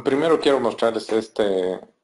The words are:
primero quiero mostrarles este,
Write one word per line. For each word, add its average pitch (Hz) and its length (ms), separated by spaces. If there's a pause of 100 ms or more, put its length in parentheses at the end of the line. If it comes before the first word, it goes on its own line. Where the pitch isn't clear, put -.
primero 151 340
quiero 143 220
mostrarles 110 500
este, 98 680 (240)